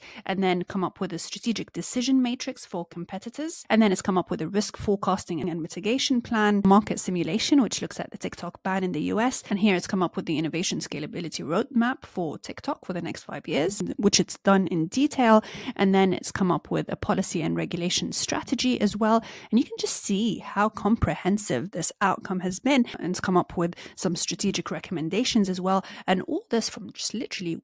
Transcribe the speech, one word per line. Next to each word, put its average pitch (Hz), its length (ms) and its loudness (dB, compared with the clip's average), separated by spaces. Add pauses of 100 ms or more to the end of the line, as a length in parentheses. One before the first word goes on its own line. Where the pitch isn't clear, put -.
(260)
and 190 180 0
then 180 200 2
come 190 200 -2
up - 160 -4
with 180 140 -4
a 160 60 -6
strategic - 540 -6
decision 254 480 0
matrix 247 440 -4
for 175 200 -6
competitors. 233 840 -10
And 220 120 6
then 214 100 6
it's 185 100 0
come 190 160 0
up - 120 0
with - 120 -4
a 160 60 -4
risk 202 300 -2
forecasting 190 640 -2
and 170 200 -4
mitigation 233 600 0
plan, 208 440 2
market 196 340 6
simulation, 185 600 2
which - 200 0
looks - 180 -6
at - 120 -8
the - 60 -14
TikTok - 460 -10
ban 190 200 0
in 180 80 -2
the 156 120 -4
U 180 160 0
S. 247 300 0
And 202 100 0
here 196 160 6
it's 175 120 0
come 190 160 0
up 165 120 -2
with 185 100 -4
the 156 120 -2
innovation 160 420 -2
scalability 156 640 -8
roadmap 233 640 -2
for 175 320 -6
TikTok - 480 -10
for 185 80 -8
the 175 80 -4
next - 220 -10
five - 240 -12
years, 170 340 -2 (160)
which 202 220 4
it's - 200 -2
done 190 280 4
in 165 200 0
detail. 240 560 6 (320)
And 196 180 4
then 190 200 6
it's - 180 -4
come 180 200 2
up - 200 -2
with 156 180 -2
a 175 60 -4
policy 180 460 -2
and 170 140 -2
regulation 175 560 -2
strategy - 720 -2
as 208 160 2
well. 220 260 4 (280)
And 220 80 4
you 302 60 2
can 453 140 -10
just - 240 -2
see 202 360 0
how 208 300 0
comprehensive 190 1040 0
this - 200 -2 (100)
outcome 185 400 0
has 185 180 -4
been. 262 260 4 (140)
And 175 120 -4
it's 180 80 -2
come 185 180 2
up - 200 0
with 175 180 -2 (200)
some 175 200 -2
strategic 196 560 -2
recommendations 185 800 0
as 185 120 -4
well. 190 240 2 (220)
And 185 160 2
all 349 260 -4
this 226 200 0
from - 240 -12
just - 200 -6
literally 185 500 -6